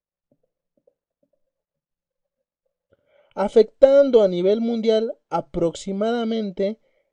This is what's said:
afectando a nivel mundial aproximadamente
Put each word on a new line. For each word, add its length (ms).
afectando 880
a 60
nivel 340
mundial 560
aproximadamente 1500